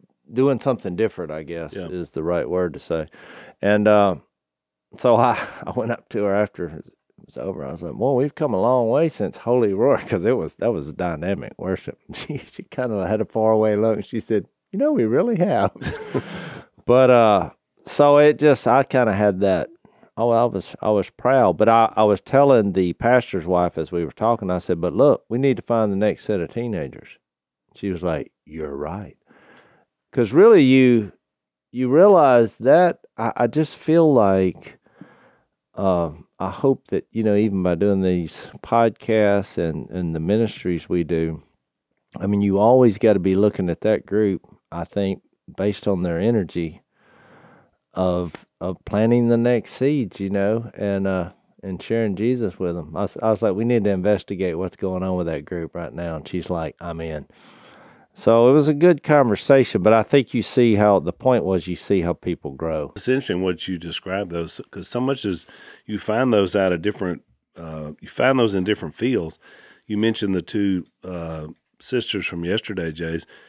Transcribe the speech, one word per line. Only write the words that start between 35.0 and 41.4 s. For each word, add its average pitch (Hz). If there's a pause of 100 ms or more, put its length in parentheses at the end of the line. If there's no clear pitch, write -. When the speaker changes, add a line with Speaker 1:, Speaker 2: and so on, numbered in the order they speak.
Speaker 1:
um, 85 (160)
I 95
hope -
that, -
you 110
know, 104
even 101
by 90
doing 98
these 90 (120)
podcasts 107
and, 80
and 85
the 80
ministries 92
we 90
do, 80 (760)